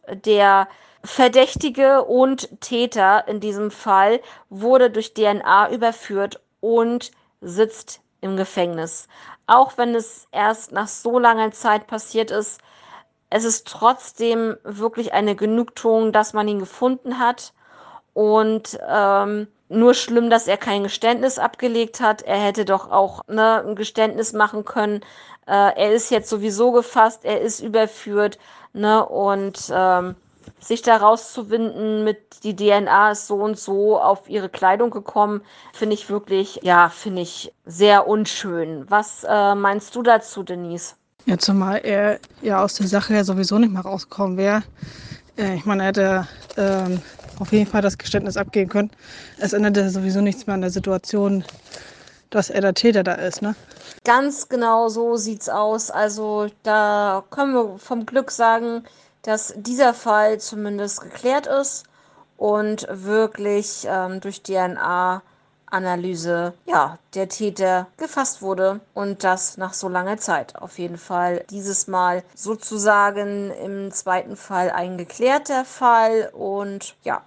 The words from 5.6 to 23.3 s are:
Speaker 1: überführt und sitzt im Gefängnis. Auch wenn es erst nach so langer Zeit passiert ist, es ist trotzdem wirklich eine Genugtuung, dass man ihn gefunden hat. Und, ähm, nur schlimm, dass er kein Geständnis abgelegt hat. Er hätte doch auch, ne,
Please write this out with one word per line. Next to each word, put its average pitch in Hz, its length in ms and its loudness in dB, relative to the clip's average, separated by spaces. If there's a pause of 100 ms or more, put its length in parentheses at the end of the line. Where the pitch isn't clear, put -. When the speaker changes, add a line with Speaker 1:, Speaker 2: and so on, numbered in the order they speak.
Speaker 1:
überführt 214 720 -4 (180)
und 233 520 0 (280)
sitzt 208 600 -4 (180)
im 190 160 -6
Gefängnis. 175 720 -4 (380)
Auch 262 320 4
wenn 240 180 0
es - 360 -6
erst 220 420 -2
nach 208 160 -4
so 240 300 -2
langer 220 320 4
Zeit 214 360 -2
passiert 220 440 -4
ist, 208 280 -6 (720)
es 220 140 0
ist 226 240 -4
trotzdem 226 960 0
wirklich 220 500 -6
eine 208 220 2
Genugtuung, 220 800 0
dass 214 200 2
man 214 140 0
ihn 208 120 -2
gefunden 254 600 -4
hat. 240 340 -2 (600)
Und, 214 720 2
ähm, 202 600 0 (220)
nur 226 240 6
schlimm, 233 360 0
dass 226 180 4
er 196 80 2
kein 202 280 -2
Geständnis 240 560 -2
abgelegt 233 600 0
hat. 214 220 0
Er - 160 -2
hätte 202 260 0
doch 190 260 -2
auch, - 380 0
ne, 220 380 2